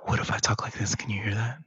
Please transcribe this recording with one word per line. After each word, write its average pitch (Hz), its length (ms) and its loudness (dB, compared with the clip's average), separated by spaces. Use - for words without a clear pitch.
What - 140 4
if - 120 0
I 107 80 2
talk - 220 2
like - 120 -4
this? 101 220 0
Can - 140 -6
you 104 120 -2
hear 104 140 0
that? 117 320 0